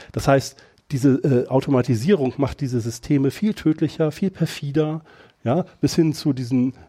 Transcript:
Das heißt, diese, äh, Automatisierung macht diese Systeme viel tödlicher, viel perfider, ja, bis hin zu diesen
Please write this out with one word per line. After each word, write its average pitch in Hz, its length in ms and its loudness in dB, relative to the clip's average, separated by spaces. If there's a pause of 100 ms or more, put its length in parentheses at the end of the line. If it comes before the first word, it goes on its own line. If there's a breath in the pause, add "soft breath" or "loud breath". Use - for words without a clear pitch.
(140)
Das - 140 -6
heißt, 135 300 2 (340 soft breath)
diese, 135 200 4 (120)
äh, 127 240 2
Automatisierung 131 920 2
macht - 220 -4
diese 123 220 -2
Systeme 135 500 -2
viel 208 220 -2
tödlicher, 156 580 -2
viel 190 200 -4
perfider, 156 720 -4 (420 soft breath)
ja, 156 180 0 (160 loud breath)
bis - 160 0
hin 160 180 2
zu 147 200 -2
diesen 127 400 0 (160 soft breath)